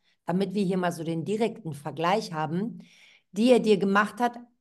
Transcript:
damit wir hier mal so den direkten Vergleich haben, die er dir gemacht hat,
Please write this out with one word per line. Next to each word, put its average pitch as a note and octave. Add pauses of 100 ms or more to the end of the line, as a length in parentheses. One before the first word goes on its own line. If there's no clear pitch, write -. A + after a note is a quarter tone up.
(260)
damit F#3
wir G#3
hier F#3
mal F3+
so D#3+
den E3
direkten G#3+
Vergleich E3
haben, D#3+ (480)
die A3+
er A#3
dir G#3+
gemacht G3
hat, A#3+ (220)